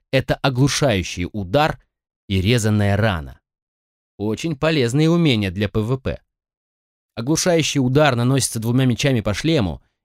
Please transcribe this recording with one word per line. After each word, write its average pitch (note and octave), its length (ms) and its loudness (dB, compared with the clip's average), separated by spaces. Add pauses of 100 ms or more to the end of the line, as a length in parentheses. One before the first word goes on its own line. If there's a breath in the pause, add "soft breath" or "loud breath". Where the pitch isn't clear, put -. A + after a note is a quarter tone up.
(100)
это C3+ 240 0
оглушающий B2 960 0
удар G#2+ 480 -2 (480)
и F#2+ 120 0
резанная G#2 560 2
рана. F2+ 440 -4 (800)
Очень A2 380 -6
полезные D#3 540 2
умения B2+ 420 2
для G2+ 160 -2
П A2 120 -2
В A#2+ 180 -2
П. F2+ 220 -6 (920)
Оглушающий D#3 640 0
удар C3 380 4
наносится B2 420 0
двумя A#2+ 260 0
мечами B2+ 360 0
по G#2 120 -2
шлему G#2+ 480 -2 (240)